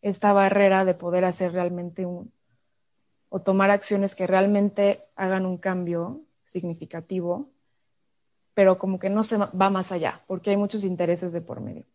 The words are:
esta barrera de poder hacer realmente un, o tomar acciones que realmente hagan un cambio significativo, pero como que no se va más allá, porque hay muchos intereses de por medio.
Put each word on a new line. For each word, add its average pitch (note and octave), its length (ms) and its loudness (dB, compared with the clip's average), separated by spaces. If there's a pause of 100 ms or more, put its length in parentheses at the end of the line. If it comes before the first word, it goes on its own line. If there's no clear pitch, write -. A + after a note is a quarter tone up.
esta G3+ 280 2
barrera G3 540 4
de F#3 80 2
poder F3+ 320 0
hacer F3+ 280 -2
realmente F3 520 -6
un, F3+ 260 -10 (960)
o F#3+ 120 -6
tomar G3 300 4
acciones G3 420 0
que F#3 140 -6
realmente G3+ 800 2 (100)
hagan F#3+ 320 -2
un F#3 100 -4
cambio F3+ 640 -4 (240)
significativo, F3 1040 -8 (1040)
pero F#3+ 240 6
como F#3+ 220 -4
que G3 100 -2
no G#3 140 0
se A3 140 -2
va G3 340 2
más F#3 200 -2
allá, E3+ 360 -4
porque F#3+ 240 -4
hay G3 60 2
muchos G3+ 260 -2
intereses F3 500 -2
de E3+ 80 -6
por - 200 -12
medio. - 340 -12